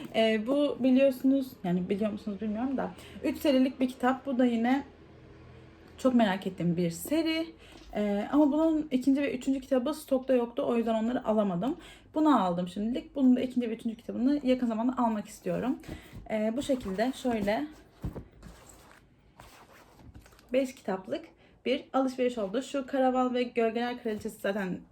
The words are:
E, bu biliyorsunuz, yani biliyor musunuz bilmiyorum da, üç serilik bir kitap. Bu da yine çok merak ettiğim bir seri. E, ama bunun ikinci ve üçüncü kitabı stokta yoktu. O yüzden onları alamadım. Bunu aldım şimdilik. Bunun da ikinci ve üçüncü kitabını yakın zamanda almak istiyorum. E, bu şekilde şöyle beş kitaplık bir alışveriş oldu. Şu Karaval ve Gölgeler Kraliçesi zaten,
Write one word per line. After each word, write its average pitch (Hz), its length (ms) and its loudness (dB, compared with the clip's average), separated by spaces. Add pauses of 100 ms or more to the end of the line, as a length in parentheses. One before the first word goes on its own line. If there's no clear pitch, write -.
(160)
E, 220 320 2
bu 285 320 0
biliyorsunuz, 262 680 4 (160)
yani 180 260 0
biliyor 208 220 0
musunuz 202 300 -8
bilmiyorum 226 360 -4
da, 180 140 -4 (320)
üç 294 140 -2
serilik 262 420 2
bir 262 80 2
kitap. 254 380 -2
Bu 269 120 -4
da 254 80 6
yine 240 380 2 (1120)
çok 254 180 4
merak 196 320 2
ettiğim 175 300 -2
bir 175 120 2
seri. 320 580 -2 (480)
E, 208 360 0
ama 294 200 6
bunun 311 400 2
ikinci 269 300 2
ve 269 160 -2
üçüncü 269 240 -2
kitabı 269 320 0
stokta 262 400 -2
yoktu. 240 340 0
O 240 100 2
yüzden 220 260 0
onları 240 240 -2
alamadım. 214 500 0 (360)
Bunu 294 300 4
aldım 180 240 0
şimdilik. 226 480 -6
Bunun 254 200 6
da 254 40 2
ikinci 247 300 -2
ve 226 60 -6
üçüncü 220 200 -6
kitabını 247 480 0
yakın 254 240 2
zamanda 233 300 -2
almak 220 300 -2
istiyorum. - 520 -4 (500)
E, 220 280 -2
bu 285 40 -2
şekilde 247 540 -2
şöyle 226 520 -2 (2750)
beş 262 220 0
kitaplık 214 500 -6 (400)
bir 277 280 -2
alışveriş 254 440 0
oldu. 208 240 -4
Şu 269 260 -6
Karaval 254 460 2
ve 247 100 0
Gölgeler 240 600 -2
Kraliçesi 214 360 -8
zaten, 196 380 -4 (140)